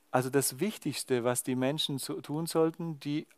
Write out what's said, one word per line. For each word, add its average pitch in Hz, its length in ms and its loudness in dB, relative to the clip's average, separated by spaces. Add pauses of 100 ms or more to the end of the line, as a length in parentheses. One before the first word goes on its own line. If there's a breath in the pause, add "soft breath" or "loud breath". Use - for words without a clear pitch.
(100)
Also 127 200 2
das 135 300 2
Wichtigste, 143 640 0
was 123 200 2
die 127 140 0
Menschen 139 420 0
so - 240 -6
tun 156 240 -4
sollten, 165 540 0
die 147 260 -4 (120)